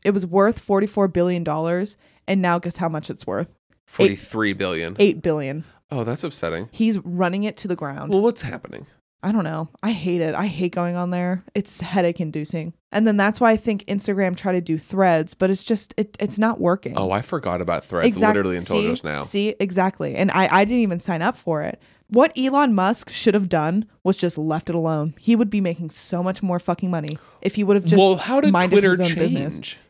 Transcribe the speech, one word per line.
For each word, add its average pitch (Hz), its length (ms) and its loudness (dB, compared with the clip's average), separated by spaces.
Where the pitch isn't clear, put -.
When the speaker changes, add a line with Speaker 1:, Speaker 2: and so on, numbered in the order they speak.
Speaker 1:
it 196 60 4
was 190 160 -2
worth 196 320 4
forty-four 202 500 2
billion 175 340 0
dollars, 165 540 -4
and 190 140 2
now 175 180 2
guess 175 180 -6
how 175 100 -2
much 156 220 -6
it's - 180 -12
worth? 101 220 -4
Eight - 380 -20
Speaker 2:
Forty-three 101 680 0
billion. 90 460 -4
Speaker 1:
Eight 165 240 4
billion. 151 400 -4
Speaker 2:
Oh, 131 160 -4
that's 117 180 -4
upsetting. 90 480 -6
Speaker 1:
He's 220 280 0
running 180 440 -2
it 214 140 -6
to - 100 -10
the 180 80 -4
ground. 143 380 -8
Speaker 2:
Well, 196 80 4
what's 233 220 0
happening? - 420 -12
Speaker 1:
I 190 80 -2
don't 214 120 0
know. 160 260 -6
I 214 80 -2
hate 175 300 -2
it. 160 120 -2
I 202 140 -2
hate 175 260 -4
going 175 220 -2
on 180 140 -4
there. 180 340 -4
It's - 280 -6
headache 175 400 0
inducing. 160 520 -6
And 214 160 2
then 208 100 4
that's 202 220 2
why 233 120 6
I 220 60 4
think 214 280 -4
Instagram 196 500 -2
tried 185 180 -2
to 180 80 0
do 165 180 -2
Threads, 170 560 0
but 185 160 2
it's 190 120 -4
just, - 340 -4
it, - 220 -4
it's 208 200 -4
not 220 200 2
working. 175 380 0
Speaker 2:
Oh, 95 140 0
I 101 100 2
forgot 101 400 -2
about 85 240 -2
Threads 90 220 2
Speaker 1:
Exact-, 214 280 2
Speaker 2:
literally - 220 0
until 208 200 -2
Speaker 1:
see? 208 120 0
Speaker 2:
just 254 140 -4
now. - 200 -4
Speaker 1:
See, 202 360 -2
exactly. 185 560 -2
And 196 160 2
I, 190 200 2
I 196 140 6
didn't 240 160 0
even 185 180 0
sign 170 220 -4
up 220 160 -2
for 156 240 -4
it. - 180 -6
What 269 280 4
Elon 269 380 2
Musk 196 380 0
should 208 240 2
have 196 120 0
done 170 380 0
was 190 140 2
just 170 220 -2
left 156 320 -4
it 165 40 -2
alone. 160 440 -2
He 233 160 2
would 214 160 2
be 208 100 0
making 170 300 -4
so - 320 -6
much 190 180 -4
more 180 180 0
fucking 180 300 -4
money 156 280 -4
if - 140 -2
he 208 80 0
would 202 120 4
have 190 100 0
just 170 140 6
Speaker 2:
Well, 190 180 8
how 262 240 0
did 302 100 6
Speaker 1:
minded 180 200 4
Speaker 2:
Twitter 196 200 6
Speaker 1:
his 180 100 2
own 175 60 2
Speaker 2:
change? 165 120 -2
Speaker 1:
business. - 560 -2